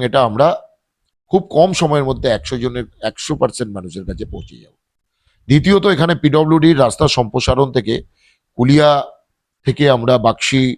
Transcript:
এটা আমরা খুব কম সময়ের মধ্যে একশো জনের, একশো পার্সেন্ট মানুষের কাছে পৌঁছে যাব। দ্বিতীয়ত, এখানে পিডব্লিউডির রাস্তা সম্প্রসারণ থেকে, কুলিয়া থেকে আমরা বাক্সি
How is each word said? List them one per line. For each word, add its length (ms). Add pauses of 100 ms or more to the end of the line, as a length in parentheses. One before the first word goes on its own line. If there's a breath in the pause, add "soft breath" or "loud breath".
এটা 180
আমরা 240 (840)
খুব 200
কম 220
সময়ের 320
মধ্যে 240
একশো 300
জনের, 280 (160)
একশো 340
পার্সেন্ট 360
মানুষের 320
কাছে 200
পৌঁছে 360
যাব। 140 (760)
দ্বিতীয়ত, 380
এখানে 280
পিডব্লিউডির 640
রাস্তা 280
সম্প্রসারণ 640
থেকে, 220 (640)
কুলিয়া 320 (760)
থেকে 240
আমরা 280
বাক্সি 440 (140)